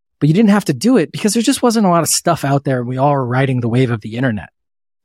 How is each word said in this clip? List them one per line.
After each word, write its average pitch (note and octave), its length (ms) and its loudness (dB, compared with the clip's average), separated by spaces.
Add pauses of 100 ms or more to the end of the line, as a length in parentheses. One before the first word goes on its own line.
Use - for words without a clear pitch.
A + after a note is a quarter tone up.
(200)
But D3 100 2
you D#3 60 -2
didn't G#3 160 4
have G3+ 140 0
to E3 80 -2
do G#3+ 240 2
it D#3 140 0
because F#3+ 220 -4
there A#3 80 0
just - 220 -2
wasn't A3+ 240 2
a - 20 2
lot E3+ 140 2
of D3 40 -2
stuff - 380 -2
out C#3 200 0
there. B2+ 180 -2
We B2 140 -6
all C#3 140 2
were C#3 140 0
riding B2+ 360 0
the A#2+ 80 -2
wave B2+ 200 2
of A2+ 120 -4
the A2 140 -12
internet. A#2 340 -4 (560)